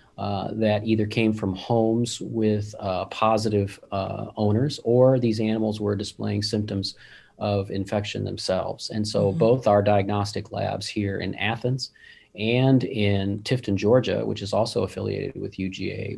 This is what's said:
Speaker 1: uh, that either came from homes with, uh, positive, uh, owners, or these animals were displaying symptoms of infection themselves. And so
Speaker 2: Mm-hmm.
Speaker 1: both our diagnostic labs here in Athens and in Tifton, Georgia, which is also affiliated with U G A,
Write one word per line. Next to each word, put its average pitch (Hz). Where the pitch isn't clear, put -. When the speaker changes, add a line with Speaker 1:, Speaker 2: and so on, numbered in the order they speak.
Speaker 1:
uh, 101
that 107
either 107
came 110
from 104
homes 113
with, 107
uh, 95
positive, 107
uh, 101
owners, 113
or 127
these 113
animals 110
were 104
displaying 104
symptoms 101
of 101
infection 101
themselves. 92
And 107
so 107
Speaker 2:
Mm-hmm. 95
Speaker 1:
both 123
our 104
diagnostic 104
labs 101
here 98
in 92
Athens 120
and 123
in 101
Tifton, 123
Georgia, 104
which 107
is 98
also 104
affiliated 98
with 95
U 95
G 95
A, 101